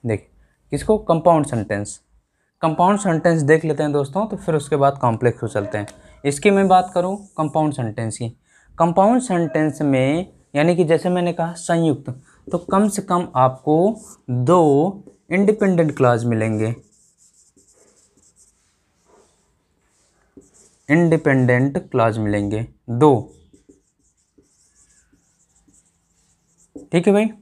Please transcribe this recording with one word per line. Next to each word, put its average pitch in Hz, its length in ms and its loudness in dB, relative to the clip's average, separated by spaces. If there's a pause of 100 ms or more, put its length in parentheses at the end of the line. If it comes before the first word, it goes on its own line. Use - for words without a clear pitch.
देखिए, 113 260 -6 (420)
किसको? 214 280 0
कंपाउंड 165 460 2
सेंटेंस। 104 540 -6 (640)
कंपाउंड 180 380 2
सेंटेंस 165 420 0
देख 156 240 2
लेते 151 180 -2
हैं 147 80 -2
दोस्तों, 143 360 -2
तो 214 100 -10
फिर 160 180 -4
उसके 151 200 -4
बाद 139 220 2
कॉम्प्लेक्स 120 420 -2
को 117 80 -6
चलते 101 300 -6
हैं। 101 100 -6 (360)
इसकी 143 280 0
मैं 196 160 2
बात 185 260 4
करूँ 185 220 -2 (220)
कंपाउंड 156 360 -2
सेंटेंस 113 440 -8
की, 113 120 -8 (480)
कंपाउंड 196 440 2
सेंटेंस 156 640 -2
में 139 500 0 (220)
यानी 165 200 2
कि 180 100 0
जैसे 165 240 0
मैंने 175 240 -2
कहा 170 220 -6
संयुक्त, 165 540 -2 (380)
तो 180 100 -6 (100)
कम 202 220 2
से 196 140 -6
कम 180 240 -2 (100)
आपको 151 580 0 (340)
दो 151 760 2 (280)
इंडिपेंडेंट 190 680 0
क्लॉज 120 280 2
मिलेंगे, 110 500 -2 (4000)
इंडिपेंडेंट 139 880 2 (140)
क्लॉज 113 260 0
मिलेंगे 104 480 -4 (260)
दो। 139 200 4 (3750)
ठीक 175 160 0
है 202 60 4
भाई 214 160 2 (120)